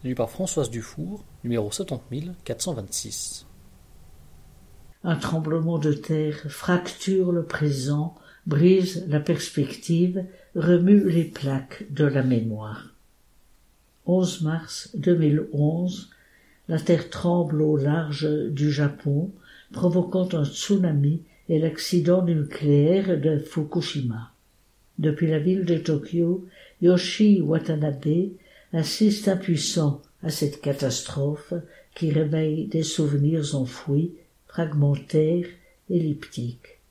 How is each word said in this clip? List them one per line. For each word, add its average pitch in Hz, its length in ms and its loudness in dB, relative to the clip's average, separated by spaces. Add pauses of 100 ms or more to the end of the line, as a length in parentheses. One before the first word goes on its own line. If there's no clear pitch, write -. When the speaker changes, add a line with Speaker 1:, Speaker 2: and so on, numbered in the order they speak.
Speaker 1:
lu 127 100 -4
par 120 160 -2
Françoise 160 400 -2
Dufour, 156 540 -10 (220)
numéro 113 260 -2
soixante 156 400 -6
mille 165 320 -8
quatre - 180 -8
cent 180 120 -4
vingt-six. - 720 -10 (1600)
Speaker 2:
Un 170 100 0
tremblement 160 640 -2
de 147 140 2
terre 151 420 -2 (140)
fracture 180 800 0
le 170 140 0
présent, 147 680 -2 (320)
brise 175 640 4
la 147 140 0
perspective, 170 1040 -2 (280)
remue 180 560 6
les 165 140 2
plaques 139 680 -6
de 143 120 0
la 135 200 2
mémoire. 107 680 -2 (1120)
Onze 185 360 2
mars 160 540 -4
deux 175 200 4
mille 151 380 2
onze, 160 560 0 (580)
la 160 100 -2
terre 160 320 0
tremble 165 520 0
au 151 160 2
large 147 500 0 (220)
du 147 200 0
Japon, 147 600 -2 (400)
provoquant 180 600 0
un 156 100 0
tsunami 156 800 0 (260)
et 160 100 2
l'accident 170 640 2
nucléaire 156 960 2
de 151 180 2
Fukushima. 143 920 -4 (680)
Depuis 151 280 0
la 156 120 2
ville 180 260 0
de 170 120 2
Tokyo, 170 680 -2 (360)
Yoshi 180 600 4
Watanabe 156 880 0 (420)
assiste 202 560 2
impuissant 165 720 0 (220)
à 170 60 -4
cette 147 320 -4
catastrophe 139 920 -4 (400)
qui 165 160 -2
réveille 156 580 0
des 160 160 0
souvenirs 147 720 0
enfouis, 139 580 -2 (340)
fragmentaires, 151 1000 0 (420)
elliptiques. 147 880 -4 (120)